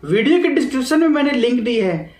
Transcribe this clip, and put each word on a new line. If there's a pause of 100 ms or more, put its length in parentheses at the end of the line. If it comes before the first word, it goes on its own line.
वीडियो
के
description
में
मैंने
link
दी
है,